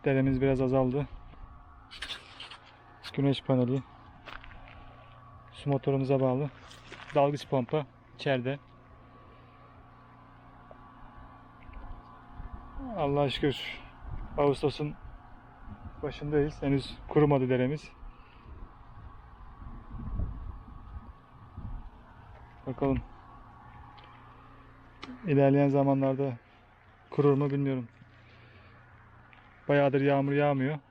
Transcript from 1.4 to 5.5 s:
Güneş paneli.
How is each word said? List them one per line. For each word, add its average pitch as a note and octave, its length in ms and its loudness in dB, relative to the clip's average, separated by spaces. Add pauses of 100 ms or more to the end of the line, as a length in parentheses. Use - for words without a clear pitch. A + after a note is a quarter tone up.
Güneş C#3 300 2
paneli. B2+ 400 2 (1700)